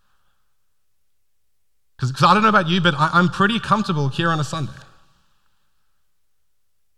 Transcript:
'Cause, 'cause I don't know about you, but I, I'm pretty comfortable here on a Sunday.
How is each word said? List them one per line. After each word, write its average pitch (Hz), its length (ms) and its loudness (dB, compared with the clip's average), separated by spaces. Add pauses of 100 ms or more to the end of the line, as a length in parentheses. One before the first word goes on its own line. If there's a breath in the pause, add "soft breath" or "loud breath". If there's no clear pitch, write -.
(2000)
'Cause, 127 140 -4
'cause - 100 -4
I 175 100 4
don't 208 100 4
know 220 60 4
about 202 200 2
you, 180 120 0
but 165 140 2
I, 151 200 0
I'm 180 140 4
pretty 208 300 0
comfortable 180 500 -2
here 170 200 -2
on 165 100 0
a 151 60 -2
Sunday. 143 260 -8 (2250)